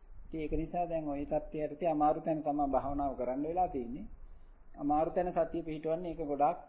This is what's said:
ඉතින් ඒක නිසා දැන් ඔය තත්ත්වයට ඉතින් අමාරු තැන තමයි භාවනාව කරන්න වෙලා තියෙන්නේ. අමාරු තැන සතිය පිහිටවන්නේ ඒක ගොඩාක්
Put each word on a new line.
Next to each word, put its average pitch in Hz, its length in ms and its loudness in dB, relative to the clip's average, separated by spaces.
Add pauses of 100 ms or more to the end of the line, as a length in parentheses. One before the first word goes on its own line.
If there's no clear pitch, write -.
(220)
ඉතින් 160 180 -8
ඒක 151 120 -4
නිසා 160 340 2
දැන් 165 200 -2
ඔය 143 180 -4
තත්ත්වයට 151 480 -2
ඉතින් 165 180 0
අමාරු 151 300 4
තැන 156 200 0
තමයි 147 280 2
භාවනාව 135 460 2
කරන්න 123 280 -2
වෙලා 175 260 2
තියෙන්නේ. 135 380 -6 (680)
අමාරු 151 380 2
තැන 180 200 2
සතිය 165 320 0
පිහිටවන්නේ 160 480 -2
ඒක 160 120 -6
ගොඩාක් 147 360 4 (100)